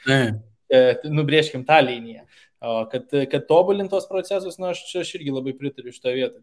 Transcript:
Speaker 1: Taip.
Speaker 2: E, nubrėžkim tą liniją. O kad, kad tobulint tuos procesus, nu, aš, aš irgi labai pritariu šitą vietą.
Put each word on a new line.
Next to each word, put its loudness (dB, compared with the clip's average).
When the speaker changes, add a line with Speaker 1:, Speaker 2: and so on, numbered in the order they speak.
Speaker 1:
Taip. 2
Speaker 2:
E, 6
nubrėžkim 0
tą 4
liniją. -8
O -2
kad, -10
kad -2
tobulint 2
tuos -2
procesus, -6
nu, -6
aš, -8
aš -6
irgi -6
labai -6
pritariu -10
šitą -4
vietą. -4